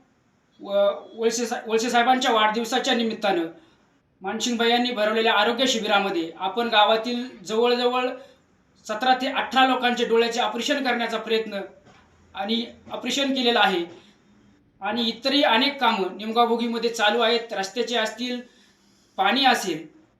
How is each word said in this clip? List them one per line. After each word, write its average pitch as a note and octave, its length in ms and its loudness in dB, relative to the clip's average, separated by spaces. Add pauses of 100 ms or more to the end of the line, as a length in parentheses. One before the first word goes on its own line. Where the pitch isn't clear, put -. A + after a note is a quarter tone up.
(600)
व-, G3+ 300 2 (260)
वळसे A3+ 300 0
सा-, B3 220 -6
वळसे A3+ 220 0
साहेबांच्या B3 420 2
वाढदिवसाच्या A3+ 600 0
निमित्तानं G3+ 520 0 (760)
मानसिंग A3 360 -4
भैयांनी A#3+ 340 2
भरवलेल्या A3 420 2
आरोग्य A3+ 320 2
शिबिरामध्ये G3 720 0
आपण G3 280 -2
गावातील A3 600 2 (140)
जवळजवळ B3 640 0 (800)
सतरा A3+ 340 0
ते C4+ 60 -2
अठरा - 400 2
लोकांचे A#3+ 380 0
डोळ्याचे A#3 340 2
ऑपरेशन A#3 440 -2
करण्याचा A#3 340 -2
प्रयत्न A3 420 -2 (720)
आणि A3+ 320 -2 (260)
ऑपरेशन C4 440 -2
केलेलं A#3 240 2
आहे. F#3+ 260 2 (960)
आणि A3 200 -4
इतरही C4+ 420 0
अनेक C4 380 2
कामं G3+ 360 0
निमगाव A3 280 0
भोगीमध्ये A#3 440 -2
चालू A3 300 2
आहेत. A3+ 340 0
रस्त्याचे A3+ 440 -4
असतील, A#3+ 440 -4 (760)
पाणी A3+ 280 2
असेल, F#3+ 520 0 (220)